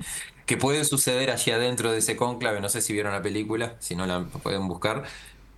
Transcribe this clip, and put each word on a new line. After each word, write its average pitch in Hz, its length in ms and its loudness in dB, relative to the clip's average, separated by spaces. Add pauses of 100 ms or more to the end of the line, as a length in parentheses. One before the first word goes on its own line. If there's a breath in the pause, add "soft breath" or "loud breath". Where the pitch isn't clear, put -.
(460 loud breath)
que 120 100 2
puede 143 280 2
suceder 131 460 2
allí 120 200 0
adentro 117 420 2
de 113 60 2
ese 107 180 2
cónclave, 120 440 0
no 101 80 -2
sé 117 120 -2
si 110 120 0
vieron 104 200 0
la 98 100 -2
película, 107 580 -2
si - 160 -6
no 92 100 0
la 90 200 0
pueden 95 420 -2
buscar. 110 360 -2 (540 loud breath)